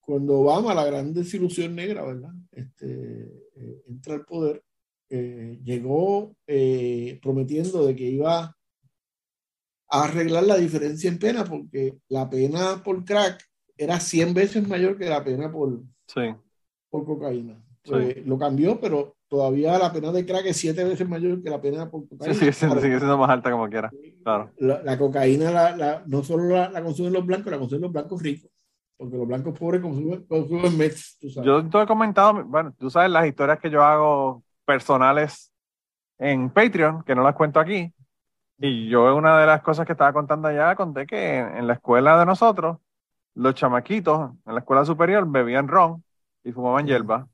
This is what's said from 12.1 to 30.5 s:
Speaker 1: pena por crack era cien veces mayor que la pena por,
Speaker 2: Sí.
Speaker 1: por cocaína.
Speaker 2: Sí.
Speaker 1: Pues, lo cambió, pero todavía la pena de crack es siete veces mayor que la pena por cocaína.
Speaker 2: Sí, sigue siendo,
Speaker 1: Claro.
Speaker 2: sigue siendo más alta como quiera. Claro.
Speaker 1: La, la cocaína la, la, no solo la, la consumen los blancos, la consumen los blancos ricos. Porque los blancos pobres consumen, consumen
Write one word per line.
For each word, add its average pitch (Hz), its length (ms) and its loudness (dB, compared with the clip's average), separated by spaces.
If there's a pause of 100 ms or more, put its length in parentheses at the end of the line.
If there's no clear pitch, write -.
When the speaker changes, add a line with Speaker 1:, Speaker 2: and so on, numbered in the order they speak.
Speaker 1:
pena 165 540 -2
por 185 220 -4
crack 196 380 0 (340)
era 165 240 -2
cien 165 340 0
veces 202 340 0
mayor 190 300 0
que 185 100 -6
la 147 160 -2
pena 139 260 -4
por, 135 300 -4 (260)
Speaker 2:
Sí. 117 280 -6 (560)
Speaker 1:
por 147 160 -6
cocaína. 127 480 -8 (300)
Speaker 2:
Sí. 143 80 -12
Speaker 1:
Pues, 127 340 -2
lo 131 120 -2
cambió, 147 420 0
pero 147 360 -4 (120)
todavía 143 500 0
la 175 140 2
pena 160 200 -6
de 180 140 -2
crack 185 200 -4
es 175 120 -2
siete 165 260 -2
veces 180 240 -2
mayor 180 340 -2
que 165 80 -10
la 143 100 -6
pena 151 300 -6
por 160 180 -14
cocaína. 143 260 -4
Speaker 2:
Sí, 214 60 0
sigue 143 120 4
siendo, 147 240 0
Speaker 1:
Claro. 135 100 2
Speaker 2:
sigue 127 120 2
siendo 139 200 2
más 131 120 4
alta 123 200 2
como 113 180 -2
quiera. 110 220 -6 (340)
Claro. 107 340 -2
Speaker 1:
La, 131 240 0
la 127 160 -4
cocaína 139 520 2
la, 170 260 2
la, 156 300 -4
no 139 160 -2
solo 170 260 -2
la, 180 220 2
la 180 120 -8
consumen 170 300 -4
los 185 120 0
blancos, 190 260 -4
la 151 80 -6
consumen 135 240 -6
los 180 100 -6
blancos 160 300 -8
ricos. 151 280 -8 (480)
Porque 127 180 -12
los 120 120 -6
blancos 135 300 -6
pobres 175 220 -2
consumen, 160 460 -8
consumen 165 500 0